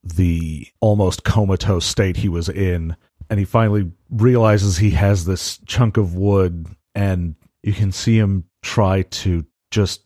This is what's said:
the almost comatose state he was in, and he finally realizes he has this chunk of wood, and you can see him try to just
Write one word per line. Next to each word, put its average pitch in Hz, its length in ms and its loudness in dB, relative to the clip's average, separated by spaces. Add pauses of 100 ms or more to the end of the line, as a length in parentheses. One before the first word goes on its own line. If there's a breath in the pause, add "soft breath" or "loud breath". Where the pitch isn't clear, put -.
the 82 600 -2 (140)
almost 104 420 0
comatose 95 640 0
state 95 300 -2
he 104 120 -2
was 85 200 -4
in, 85 480 -4 (340)
and 104 80 0
he 101 60 0
finally 104 480 0 (180)
realizes 107 680 4
he 104 140 2
has 95 360 2
this - 380 -6
chunk 117 320 0
of 92 200 0
wood, 92 500 0 (260)
and 92 440 -2 (260)
you 104 100 -2
can 98 200 -2
see 113 260 0
him 98 240 2 (200)
try 95 400 0
to 87 440 -4 (240)
just 101 360 -2